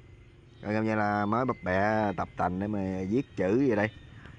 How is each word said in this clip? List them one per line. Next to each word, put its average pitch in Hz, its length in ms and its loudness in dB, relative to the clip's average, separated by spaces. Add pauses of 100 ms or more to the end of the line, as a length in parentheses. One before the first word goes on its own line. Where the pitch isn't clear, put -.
(600)
Rồi, 107 220 0
như 110 100 2
là 104 320 2
mới 113 180 0
bập 123 200 -2
bẹ 101 520 2
tập 87 200 -4
tành 90 240 0
để 101 60 -2
mà 95 340 -2 (100)
viết 131 260 -2
chữ 101 320 2
vậy 110 80 4
đây. 104 140 2 (480)